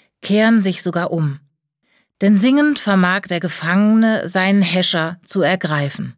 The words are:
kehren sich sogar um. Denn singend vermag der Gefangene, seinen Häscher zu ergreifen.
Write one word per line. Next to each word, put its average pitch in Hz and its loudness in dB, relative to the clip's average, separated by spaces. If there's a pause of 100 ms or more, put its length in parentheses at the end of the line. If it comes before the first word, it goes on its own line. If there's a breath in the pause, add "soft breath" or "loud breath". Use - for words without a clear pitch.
(200)
kehren 220 2
sich 190 -2
sogar 170 -4
um. 151 -2 (840)
Denn 202 4
singend 285 2
vermag 190 0
der 170 -4
Gefangene, 208 0
seinen 190 2
Häscher 175 -2
zu - -2
ergreifen. 151 -4